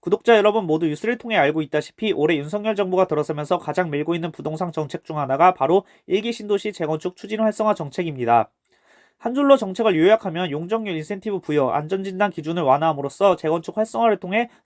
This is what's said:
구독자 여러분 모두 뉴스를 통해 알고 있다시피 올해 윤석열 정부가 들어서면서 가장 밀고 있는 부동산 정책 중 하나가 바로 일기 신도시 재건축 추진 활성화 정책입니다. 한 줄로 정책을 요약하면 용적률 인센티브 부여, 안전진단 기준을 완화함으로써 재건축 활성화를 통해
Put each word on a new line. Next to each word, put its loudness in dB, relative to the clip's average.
구독자 4
여러분 4
모두 0
뉴스를 -2
통해 -2
알고 2
있다시피 -4
올해 2
윤석열 -4
정부가 0
들어서면서 -2
가장 -2
밀고 -2
있는 -6
부동산 -6
정책 -8
중 -8
하나가 4
바로 2
일기 -2
신도시 -4
재건축 -4
추진 -8
활성화 2
정책입니다. 0
한 -4
줄로 6
정책을 0
요약하면 2
용적률 -4
인센티브 -6
부여, 0
안전진단 -2
기준을 -4
완화함으로써 2
재건축 -2
활성화를 0
통해 -4